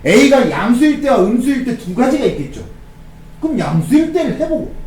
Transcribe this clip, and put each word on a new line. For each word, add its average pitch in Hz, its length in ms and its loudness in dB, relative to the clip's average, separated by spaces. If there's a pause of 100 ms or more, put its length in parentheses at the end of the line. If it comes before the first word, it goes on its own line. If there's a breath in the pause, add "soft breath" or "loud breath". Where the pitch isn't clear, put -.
A가 254 420 6
양수일 240 540 2
때와 269 220 2
음수일 247 400 0
때 247 120 -4
두 180 160 -10
가지가 262 340 0
있겠죠. 143 380 -6 (760)
그럼 311 180 -4
양수일 247 540 0
때를 320 260 -2
해보고 - 340 -4 (140)